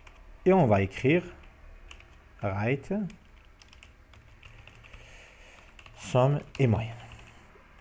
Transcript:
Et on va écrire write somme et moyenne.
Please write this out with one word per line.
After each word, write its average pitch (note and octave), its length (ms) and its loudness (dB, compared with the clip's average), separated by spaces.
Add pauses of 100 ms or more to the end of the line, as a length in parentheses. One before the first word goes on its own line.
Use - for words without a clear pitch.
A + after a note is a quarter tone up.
(460)
Et F#3 60 6
on F#3 120 6
va G#2 160 4
écrire C3+ 420 0 (1200)
write G#2+ 520 -4 (3000)
somme C3+ 440 0 (180)
et C3+ 80 4
moyenne. A2+ 280 0 (880)